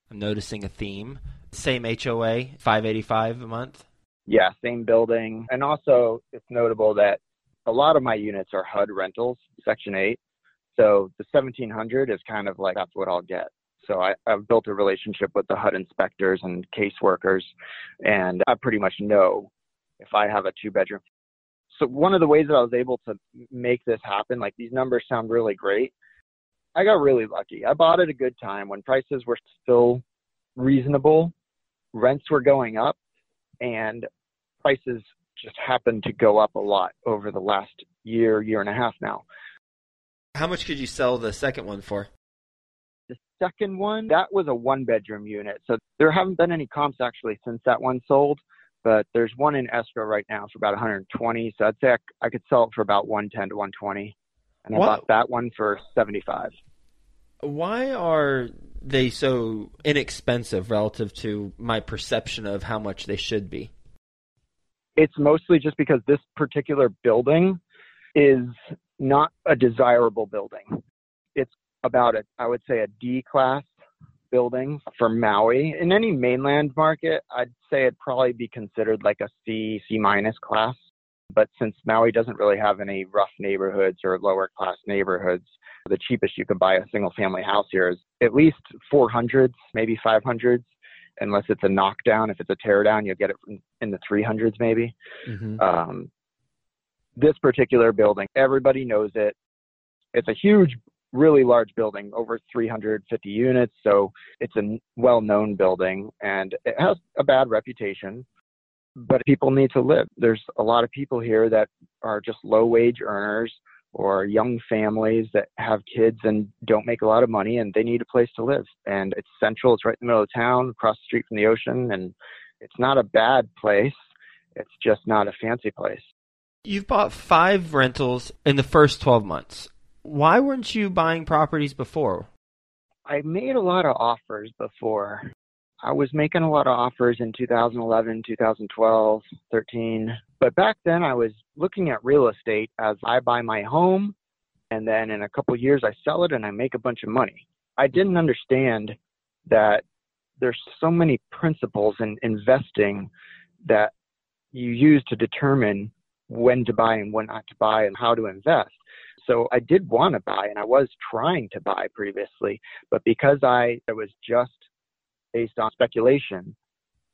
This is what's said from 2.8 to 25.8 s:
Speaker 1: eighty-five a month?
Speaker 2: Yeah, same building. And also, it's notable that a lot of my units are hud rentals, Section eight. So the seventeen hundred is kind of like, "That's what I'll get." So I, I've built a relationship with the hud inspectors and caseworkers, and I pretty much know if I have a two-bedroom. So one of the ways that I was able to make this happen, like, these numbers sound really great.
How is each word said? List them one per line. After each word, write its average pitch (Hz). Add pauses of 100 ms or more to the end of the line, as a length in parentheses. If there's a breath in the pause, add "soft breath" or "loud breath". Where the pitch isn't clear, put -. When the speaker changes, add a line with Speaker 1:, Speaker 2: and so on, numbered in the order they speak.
Speaker 1:
eighty-five 110
a 117
month? 117 (400)
Speaker 2:
Yeah, 98 (120)
same 120
building. 113
And 131
also, 123 (120)
it's 120
notable 113
that 101 (480)
a 117
lot 147
of 143
my 123
units 104
are 95
hud 101
rentals, 104 (260)
Section 104
eight. 98 (580)
So 101
the 104
seventeen 131
hundred 113
is 98
kind 104
of 92
like, 95
"That's 92
what 95
I'll 90
get." 90 (360)
So 95
I, 95 (100)
I've 104
built 113
a 107
relationship 98
with 98
the 101
hud 95
inspectors 95
and 92 (100)
caseworkers, 95 (600 loud breath)
and 92
I 123
pretty 110
much 95
know 101 (480)
if 104
I 104
have 104
a 95
two-bedroom. 101 (760)
So 139
one 147
of 185
the 165
ways 151
that 147
I 131
was 120
able 127
to 110 (360)
make 123
this 113
happen, 107
like, 101
these 117
numbers 127
sound 113
really 113
great. 101 (840 soft breath)